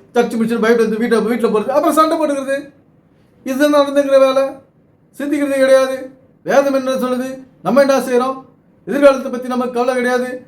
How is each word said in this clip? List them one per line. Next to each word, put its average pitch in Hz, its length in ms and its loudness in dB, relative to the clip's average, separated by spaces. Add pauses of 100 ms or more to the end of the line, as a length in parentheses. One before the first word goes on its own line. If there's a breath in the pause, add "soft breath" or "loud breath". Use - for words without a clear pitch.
(140)
சர்ச் 240 200 0
முடிச்சு, 226 240 -2
பைபிள் 226 280 2
எடுத்து 214 120 -4
வீட்டை, 233 200 0
வீட்டுல 220 340 -2
போறது, 208 160 -2
அப்புறம் 294 240 0
சண்டை 320 260 2
போட்டுக்கிறது, 285 540 -4 (720)
இதுதான் 277 300 0
நடந்துங்கிற 277 440 2
வேலை. 269 240 4 (760)
சிந்திக்கிறது 285 400 -2
கிடையாது. 262 520 2 (320)
வேதம் 269 320 2
என்ன 262 160 -2
சொல்லுது, 254 540 -4 (180)
நம்ம 226 180 2
என்ன 269 180 4
செய்றோம், 247 460 -2 (420)
எதிர்காலத்தை 262 440 2
பத்தி 247 180 -8
நமக்கு 247 240 -4
கவலை 247 220 -2
கிடையாது. 247 540 -4